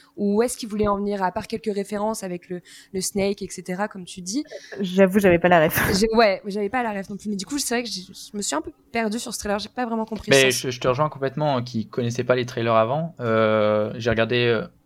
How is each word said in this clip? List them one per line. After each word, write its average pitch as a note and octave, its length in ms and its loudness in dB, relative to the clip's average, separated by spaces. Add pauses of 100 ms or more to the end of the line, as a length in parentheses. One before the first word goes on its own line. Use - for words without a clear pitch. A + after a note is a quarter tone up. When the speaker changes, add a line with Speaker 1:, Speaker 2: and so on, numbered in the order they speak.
(180)
Speaker 1:
ou G3+ 200 0
où A3+ 60 4
est-ce B3 140 -2
qu'ils A3+ 120 -10
voulaient G#3 200 0
en G3+ 80 0
venir, G3+ 260 -4
à F3+ 80 0
part G#3 160 -6
quelques A3 260 -6
références G#3 500 -4
avec F3+ 260 -10
le, F3+ 120 -8 (300)
le F#3+ 100 -4
Snake, G3+ 400 -2
et F#3 80 -10
cetera, F#3 380 -6
comme G3 160 -12
tu - 180 -16
dis. G3+ 220 -4 (380)
Speaker 2:
J'avoue, F#3+ 380 4
j'avais F3+ 200 6
pas F3 80 2
la F3 160 6
ref. F3+ 340 2
Speaker 1:
J'ai, G#3+ 160 2
ouais, G#3+ 320 4
j'avais G3+ 240 -4
pas B3+ 140 -2
la A3 80 -4
ref G3 180 -8
non G#3 60 -10
plus, G#3 140 -10
mais G3+ 80 -4
du F#3+ 80 -8
coup, C#4+ 120 -6
c'est A#3+ 180 -4
vrai B3 80 -2
que A#3 60 -10
j'ai, F#3+ 120 -10
je - 360 -16
me G3+ 40 -6
suis A#3 140 -2
un D#4 60 -2
peu D#4+ 100 -12 (200)
perdue A3+ 280 -2
sur A#3+ 120 -10
ce - 60 -8
trailer, G#3 220 -2
j'ai G#3 100 -12
pas B3 160 -4
vraiment A3+ 200 -2
compris G#3 260 -4
Speaker 3:
Mais C3+ 140 8
Speaker 1:
le C3 60 4
sens. B2 100 -2
Speaker 3:
je, C3+ 100 -4
je B2 80 -8
te - 80 0
rejoins C3+ 220 2
complètement, C3+ 520 -2
qui A#2 260 -6
connaissait A#2+ 360 -4
pas B2+ 120 2
les B2 100 0
trailers A#2 300 0
avant. C3+ 440 2
Euh, A2 800 2
j'ai A#2 120 0
regardé, A#2 380 2
euh, A#2 200 0 (180)